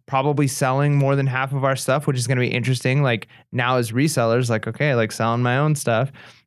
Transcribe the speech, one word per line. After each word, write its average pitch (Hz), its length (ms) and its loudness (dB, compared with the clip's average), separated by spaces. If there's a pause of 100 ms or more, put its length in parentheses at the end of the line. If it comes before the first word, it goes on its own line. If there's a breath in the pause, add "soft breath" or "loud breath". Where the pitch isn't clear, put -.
probably 139 420 0
selling 139 480 0
more 139 200 2
than 135 120 0
half 131 260 -2
of 135 100 -2
our 135 140 2
stuff, 139 280 0
which 139 120 0
is 120 100 -2
gonna 127 140 0
be 123 100 0
interesting. 127 500 0
Like, 120 260 0 (260 loud breath)
now 123 240 0
as 113 160 -2
resellers, 123 560 0
like, 110 180 -2
okay, 143 260 -2
like, 113 200 0
selling 117 280 0
my 123 160 2
own 151 180 2
stuff. 123 360 -2 (360 loud breath)